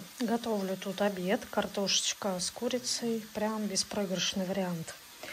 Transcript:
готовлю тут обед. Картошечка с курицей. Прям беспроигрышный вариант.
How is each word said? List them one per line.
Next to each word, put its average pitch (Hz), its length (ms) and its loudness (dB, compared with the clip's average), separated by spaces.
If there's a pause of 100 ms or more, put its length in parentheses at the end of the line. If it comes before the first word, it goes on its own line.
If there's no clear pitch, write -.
(200)
готовлю 220 560 2
тут 190 260 -2
обед. 196 400 2 (100)
Картошечка 196 880 2
с 180 100 -2
курицей. 240 720 0 (120)
Прям 214 320 0
беспроигрышный 190 760 0
вариант. 180 520 0 (380)